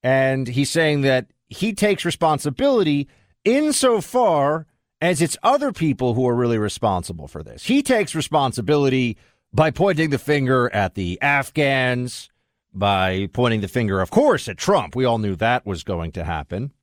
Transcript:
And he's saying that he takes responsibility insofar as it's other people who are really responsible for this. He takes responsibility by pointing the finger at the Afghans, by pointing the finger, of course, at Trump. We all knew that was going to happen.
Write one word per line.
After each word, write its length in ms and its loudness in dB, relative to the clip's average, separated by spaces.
And 440 2
he's 240 0
saying 320 2
that 260 2
he 220 -4
takes 320 0
responsibility 1040 0
insofar 1200 2
as 200 2
it's 220 -2
other 280 2
people 440 0
who 120 0
are 60 2
really 240 0
responsible 720 -4
for 160 -14
this. 220 -18
He 180 2
takes 320 0
responsibility 1040 0
by 160 4
pointing 400 0
the 80 0
finger 560 2
at 220 -2
the 260 -4
Afghans, 1080 -2
by 600 0
pointing 280 0
the 60 -4
finger, 340 -2
of 80 -2
course, 380 2
at 100 -10
Trump. 380 -2
We 100 0
all 140 2
knew 160 -2
that 280 0
was 200 -8
going 300 -6
to 100 -8
happen. 480 -8